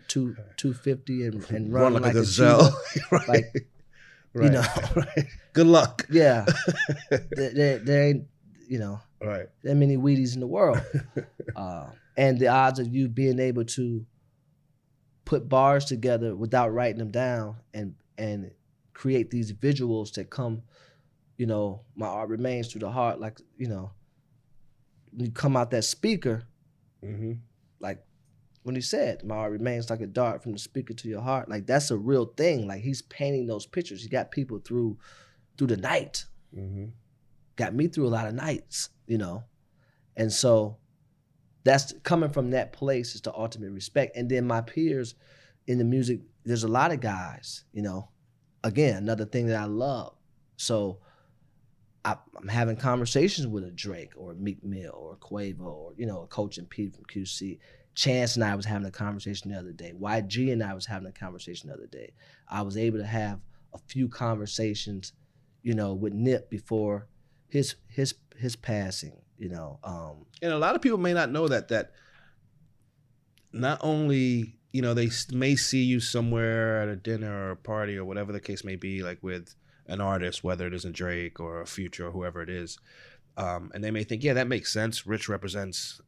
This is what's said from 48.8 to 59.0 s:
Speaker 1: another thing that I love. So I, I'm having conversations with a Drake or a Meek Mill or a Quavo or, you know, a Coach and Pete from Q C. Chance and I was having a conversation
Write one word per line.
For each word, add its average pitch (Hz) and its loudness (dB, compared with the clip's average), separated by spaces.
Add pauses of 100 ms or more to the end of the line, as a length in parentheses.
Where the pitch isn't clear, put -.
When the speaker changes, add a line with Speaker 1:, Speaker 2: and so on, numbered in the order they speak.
Speaker 1:
another 107 -2
thing 120 -2
that 110 0
I 104 -6
love. 110 -4 (420)
So 101 -2 (1040)
I, 101 -2 (200)
I'm 95 -16
having 113 0
conversations 131 2
with 104 -4
a 90 -12
Drake 87 -12
or 85 -14
a 85 -14
Meek 98 -6
Mill 95 -8
or 80 -16
a 101 -20
Quavo 98 -10
or, 82 -14
you 117 -6
know, 92 -8
a - -18
Coach 104 -8
and 85 -16
Pete 101 -8
from - -20
Q 95 -8
C. 95 -10 (340)
Chance 127 2
and 113 2
I 101 0
was 101 -6
having 101 -4
a 92 -12
conversation 101 -8